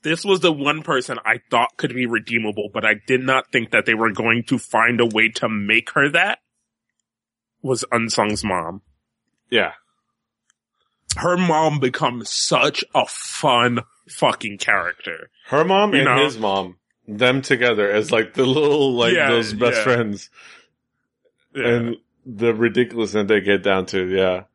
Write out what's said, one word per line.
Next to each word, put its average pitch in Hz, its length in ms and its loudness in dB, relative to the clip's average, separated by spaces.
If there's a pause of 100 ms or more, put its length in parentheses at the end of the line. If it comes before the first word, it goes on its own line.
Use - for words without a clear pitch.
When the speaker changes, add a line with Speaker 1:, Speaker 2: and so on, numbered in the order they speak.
Speaker 1:
this 160 220 -4
was 190 160 2
the 170 100 4
one 147 320 -2
person 131 420 -2
I 117 140 0 (100)
thought 120 280 0
could 120 180 -4
be 127 120 -2
redeemable, 107 680 -4
but 110 120 -4
I 107 100 2 (120)
did 127 140 2
not 131 320 0
think 117 180 -2
that 110 140 2
they 117 100 0
were 110 160 0
going 113 380 0
to 123 100 0
find 117 400 0
a 120 60 4
way 110 300 0
to 123 120 -4
make 107 440 -2
her 147 180 2
that, 180 300 0 (1200)
was 131 280 -2
Unsung's 110 540 0
mom. 87 380 -4 (680)
Speaker 2:
Yeah. 98 220 2 (1400)
Speaker 1:
Her 180 220 0
mom 160 420 0
becomes 127 500 -4
such 139 540 -2 (100)
a 127 140 2
fun 120 720 0 (280)
fucking 107 520 -2
character. 90 720 -4 (160)
Speaker 2:
Her 147 160 2
mom 196 300 2
Speaker 1:
You 143 80 4
Speaker 2:
and 147 40 2
Speaker 1:
know? 135 180 4
Speaker 2:
his 131 140 -2
mom, 98 400 -2 (300)
them 123 340 2
together 117 480 0
as, 104 220 0
like, 110 240 0
the 131 100 2
little, 143 480 2
like, 117 220 2
Speaker 1:
Yeah, 143 140 2
Speaker 2:
those 113 240 0
best 110 240 2
Speaker 1:
yeah. 110 60 0
Speaker 2:
friends. 113 460 0 (1300)
Speaker 1:
Yeah. 127 120 -4
Speaker 2:
And 117 280 0 (300)
the 117 280 0
ridiculousness 113 600 0 (140)
that 110 60 4
they 104 80 4
get 98 220 2
down 95 240 2
to, 92 200 -2
yeah. 95 360 0 (120)